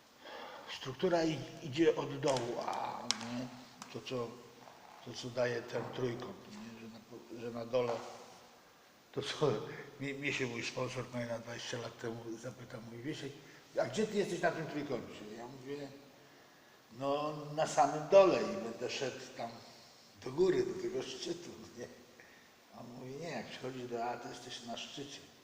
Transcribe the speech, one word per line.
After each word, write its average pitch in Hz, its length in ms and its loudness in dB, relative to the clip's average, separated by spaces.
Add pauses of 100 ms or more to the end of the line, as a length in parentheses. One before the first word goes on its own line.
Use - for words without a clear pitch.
(760)
Struktura 170 460 2
i-, 160 140 2 (260)
idzie 156 320 6
od 139 240 -2
dołu, 131 360 2 (120)
a - 400 -2
nie? 120 400 -2 (460)
To, 117 80 -6
co, 120 260 -2 (760)
to, 117 80 -10
co 127 160 -6
daje 120 320 2
ten 117 220 -2 (120)
trójkąt, 123 560 -2
nie? 113 280 -12
Że 113 80 -12
na 113 120 -14
po-, 117 420 -12
że 117 100 -4
na 117 140 -4
dole 120 280 4 (1160)
to, 135 100 -2
co 139 300 4 (480)
mnie, 139 140 -4
mnie 139 200 -2
się 139 120 2
mój 120 180 -4
sponsor, 127 420 -2
pamiętam, 117 360 -4
dwadzieścia 117 360 -6
lat 113 200 -6
temu 117 260 -6 (180)
zapytał, 123 400 -10
mówi: 117 220 -10
"Wiesiek, 143 280 -6 (500)
a 127 40 6
gdzie 202 220 2
ty 208 100 0
jesteś 175 240 2
na 165 100 6
tym 160 160 -2
trójkącie?" 110 720 -4
Ja 120 100 -8
mówię: 139 400 -8 (1120)
"No, 143 340 2 (220)
na 156 120 4
samym 151 420 6
dole 185 320 12
i 107 220 0
będę 113 260 -2
szedł 127 300 -2 (180)
tam 117 140 -4 (720)
do 131 80 -4
góry, 147 340 6
do - 160 -2
tego 120 220 -2
szczytu", - 460 -6 (280)
nie? - 100 -8 (880)
A 110 40 -14
on 117 80 -12
mówi: 127 280 -10
"Nie, 160 160 -6
jak 120 140 -4
przychodzisz 127 420 -6
do 117 180 -2
A, 120 120 -2
to 131 120 -8
jesteś 123 360 -10
na 117 120 -6
szczycie, 143 420 -8 (240)